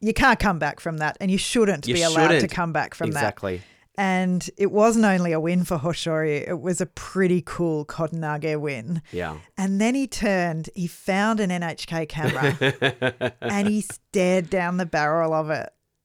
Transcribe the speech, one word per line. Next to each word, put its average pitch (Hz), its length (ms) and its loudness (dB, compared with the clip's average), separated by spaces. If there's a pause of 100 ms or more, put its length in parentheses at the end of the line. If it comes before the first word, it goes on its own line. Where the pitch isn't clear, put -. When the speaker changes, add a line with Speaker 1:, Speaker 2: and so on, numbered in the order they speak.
Speaker 1:
you 214 140 0
can't 254 240 4
come 185 200 2
back 147 220 -4
from 165 180 -6
that, 151 220 -2
and 196 100 0
you 190 60 4
shouldn't 190 500 2
Speaker 2:
You 120 80 0
Speaker 1:
be 170 80 2
allowed 160 260 4
to 165 80 6
Speaker 2:
shouldn't. 117 160 2
Speaker 1:
come 170 200 -2
back 151 220 -2
from 160 160 -4
that. 151 80 -2
Speaker 2:
Exactly. 101 420 -2 (360)
Speaker 1:
And 185 600 0
it 196 160 2
wasn't 220 320 6
only 185 280 4
a 156 60 2
win 175 240 2
for 175 160 -2
Hoshoryu, 156 720 -2
it 175 120 -4
was 175 200 -2
a 185 60 -2
pretty 180 580 0
cool 160 400 -2
Kotonage 156 760 -4
win. 143 420 -6 (100)
Speaker 2:
Yeah. 82 240 -6 (200)
Speaker 1:
And 196 240 0
then 233 140 2
he 277 140 -2
turned, 175 640 -2
he 175 140 -4
found 208 500 0
an 196 140 0
N 175 100 -4
H 160 240 -8
K 165 200 -4
camera 135 1300 0
Speaker 2:
<laughs> - 40 -20
Speaker 1:
and 202 280 0
he 208 140 0
stared 180 680 0
down 180 280 0
the 180 80 0
barrel 160 460 2
of 156 180 0
it. 143 200 -4 (340)